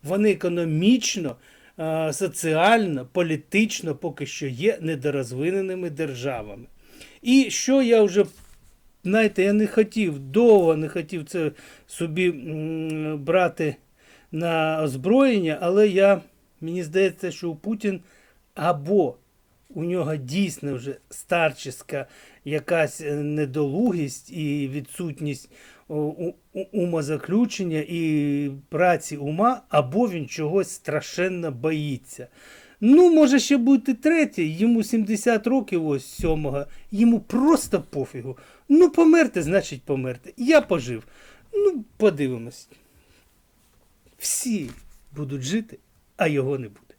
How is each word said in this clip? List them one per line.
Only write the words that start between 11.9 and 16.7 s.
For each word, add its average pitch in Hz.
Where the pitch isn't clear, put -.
м, 156
брати 165
на 160
озброєння, 175
але 190
я, 196
мені 170